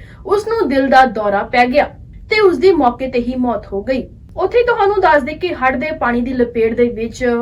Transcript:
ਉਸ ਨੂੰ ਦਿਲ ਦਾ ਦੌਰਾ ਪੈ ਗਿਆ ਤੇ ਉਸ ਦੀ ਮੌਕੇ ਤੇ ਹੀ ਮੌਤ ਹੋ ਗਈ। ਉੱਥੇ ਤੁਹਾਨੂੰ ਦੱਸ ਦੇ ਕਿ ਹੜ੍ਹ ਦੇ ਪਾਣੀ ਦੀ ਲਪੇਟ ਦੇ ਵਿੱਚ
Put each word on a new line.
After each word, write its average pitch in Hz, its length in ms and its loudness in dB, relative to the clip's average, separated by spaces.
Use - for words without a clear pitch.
ਉਸ 427 220 -2
ਨੂੰ 440 220 0
ਦਿਲ 269 200 0
ਦਾ 262 160 6
ਦੌਰਾ 208 360 -2
ਪੈ 247 160 2
ਗਿਆ 254 220 0
ਤੇ 427 120 0
ਉਸ 349 160 4
ਦੀ 370 160 4
ਮੌਕੇ 262 340 0
ਤੇ 254 120 -4
ਹੀ 247 180 -4
ਮੌਤ 233 360 -4
ਹੋ 196 100 -6
ਗਈ। 262 240 -4
ਉੱਥੇ 415 280 2
ਤੁਹਾਨੂੰ 415 360 2
ਦੱਸ 302 220 4
ਦੇ 302 100 -6
ਕਿ 339 200 -6
ਹੜ੍ਹ 262 240 -2
ਦੇ 302 120 -4
ਪਾਣੀ 240 220 -2
ਦੀ 262 120 -4
ਲਪੇਟ 240 440 -2
ਦੇ 240 120 2
ਵਿੱਚ 226 340 -8